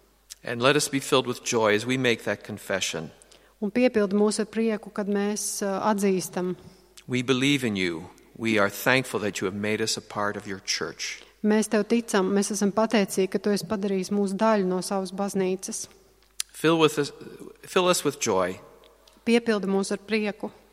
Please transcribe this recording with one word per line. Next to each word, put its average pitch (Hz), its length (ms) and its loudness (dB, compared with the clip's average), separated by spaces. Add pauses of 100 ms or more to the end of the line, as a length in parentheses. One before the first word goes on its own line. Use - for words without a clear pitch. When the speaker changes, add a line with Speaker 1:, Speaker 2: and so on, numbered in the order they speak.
(420)
Speaker 1:
And 120 180 -6
let 139 160 6
us 147 120 0
be 135 120 -2
filled 131 260 2
with 120 180 -6
joy 110 300 4
as 107 120 0
we 127 100 0
make 123 280 0
that 104 200 -2
confession. 92 680 -6 (520)
Speaker 2:
Un 202 80 -2
piepildi 220 480 2
mūs 208 240 2
ar 202 80 -6
prieku, 220 420 -4
kad 202 160 -6
mēs, 202 540 -2
uh, 196 160 -2 (140)
atzīstam. 185 640 0 (500)
Speaker 1:
We 127 160 0
believe 131 420 2
in 107 120 -2
you. 90 340 -2 (260)
We 113 220 0
are 101 120 4
thankful 127 500 0
that 101 200 -4
you 104 60 -2
have 95 80 -4
made 107 260 -2
us 110 160 -2
a 104 60 -8
part 104 340 -4
of 101 100 -10
your 98 200 -8
church. - 560 -6 (220)
Speaker 2:
Mēs 214 240 2
tev 208 160 2
ticam, 220 480 2
mēs 202 200 2
esam 202 200 0
pateicīgi, 202 580 2
ka 208 80 0
tu 208 140 -2
esi 185 160 -2
padarījis 190 420 -2
mūs 202 220 0
daļu 214 320 2
no 185 160 0
savas 190 320 -4
baznīcas. 190 760 -4 (640)
Speaker 1:
Fill 165 280 2
with 151 180 4
us, 143 140 -2 (500)
fill 180 260 2
us 180 160 2
with 143 140 -2
joy. 92 400 0 (680)
Speaker 2:
Piepildi 226 420 2
mūs 196 240 0
ar 196 60 -4
prieku. 214 520 -4 (220)